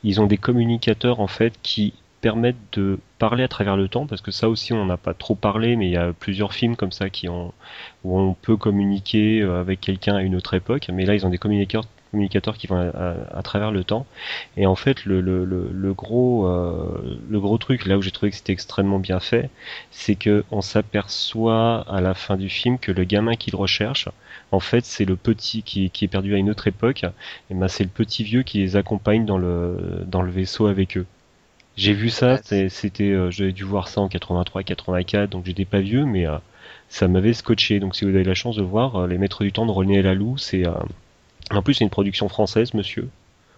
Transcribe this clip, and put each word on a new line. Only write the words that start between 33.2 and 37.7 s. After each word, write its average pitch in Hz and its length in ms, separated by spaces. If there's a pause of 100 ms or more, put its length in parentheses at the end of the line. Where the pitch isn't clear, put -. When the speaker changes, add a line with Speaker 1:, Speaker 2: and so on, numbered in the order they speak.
Speaker 1:
j'avais 95 220
dû 95 100
voir 95 240
ça - 140
en 98 80
quatre-vingt-trois, 90 540
quatre-vingt-quatre, 92 640
donc 92 160
j'étais 92 180
pas 98 160
vieux, 110 260
mais, 92 220
euh, 76 80 (540)
ça - 180
m'avait 92 260
scotché. 110 460